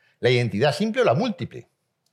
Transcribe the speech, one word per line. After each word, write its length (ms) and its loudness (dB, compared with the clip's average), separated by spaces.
¿La 100 2
identidad 440 2
simple 280 -2
o 40 2
la 100 4
múltiple? 520 -4